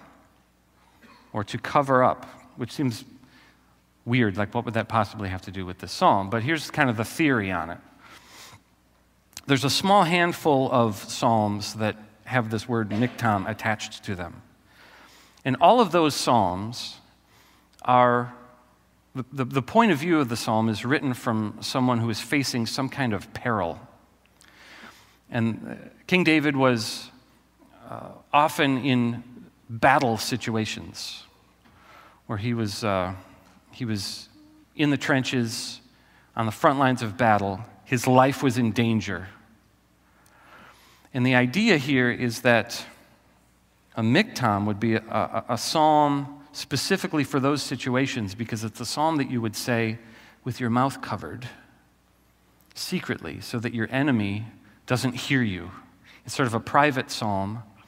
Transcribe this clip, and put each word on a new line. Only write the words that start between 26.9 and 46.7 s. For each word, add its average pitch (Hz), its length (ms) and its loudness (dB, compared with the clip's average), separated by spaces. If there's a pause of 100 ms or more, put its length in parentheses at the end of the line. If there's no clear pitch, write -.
uh, - 200 -14 (240)
often 143 520 4
in 120 400 2 (460)
battle 127 480 4
situations - 1080 -6 (1000)
where 113 120 -6
he 120 140 -2
was, 113 320 -4
uh, 95 300 0 (580)
he 127 140 -8
was 107 420 -6 (480)
in 147 140 2
the 139 80 2
trenches, 123 840 -2 (560)
on 113 80 -2
the 107 80 -2
front 143 260 2
lines 127 240 2
of 107 140 -4
battle. 101 440 2 (260)
His 123 200 -2
life 131 360 6
was 127 160 2
in 117 140 2
danger. 101 560 0 (1900)
And 123 100 0
the 127 100 4
idea 151 440 4
here 127 320 2
is 117 320 -4
that 117 420 4 (1120)
a 117 60 -2
miktam 113 640 2
would 104 120 -2
be 113 160 0
a, 110 80 0
a, 110 480 -4
a 117 80 -2
psalm 151 800 2 (160)
specifically - 680 -2